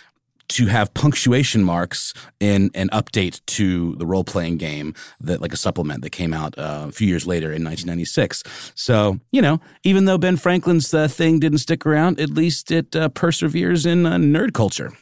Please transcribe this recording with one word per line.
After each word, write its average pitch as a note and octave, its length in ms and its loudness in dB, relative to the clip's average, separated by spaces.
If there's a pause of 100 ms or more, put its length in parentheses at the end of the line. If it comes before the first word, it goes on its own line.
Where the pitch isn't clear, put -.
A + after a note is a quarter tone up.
(460)
to B2 200 0
have G#2+ 260 2
punctuation B2+ 720 2
marks E2+ 480 -2 (260)
in G2+ 360 2
an F#2+ 160 -2
update G#2 560 -2
to F2+ 500 -2
the E2+ 80 -8
role-playing E2+ 540 -2
game D2+ 340 -8 (260)
that, - 220 -4
like, E2+ 140 -8
a - 20 -6
supplement D2+ 460 -4
that C#2+ 80 -12
came E2 240 -4
out, D#2 240 -8
uh, D2+ 280 -8
a C#2+ 60 -12
few G#2+ 160 0
years E2+ 180 0
later E2+ 240 -2
in D#2 120 -6
nineteen E2 240 -6
ninety-six. E2+ 560 -4 (320)
So, G#2 440 0 (140)
you C4 80 4
know, D#3+ 180 4 (260)
even F#3+ 200 4
though F#3+ 140 4
Ben F#3 180 2
Franklin's, F3 560 2
uh, D#3 160 4
thing D#3+ 320 2
didn't D3+ 180 2
stick - 280 -2
around, D#3 340 2
at D3+ 80 -2
least D#3 420 -2
it, E3 240 -2
uh, D#3+ 140 0
perseveres E3+ 800 0
in, E3+ 180 4
uh, E3+ 140 2
nerd D#3+ 340 2
culture. - 500 -2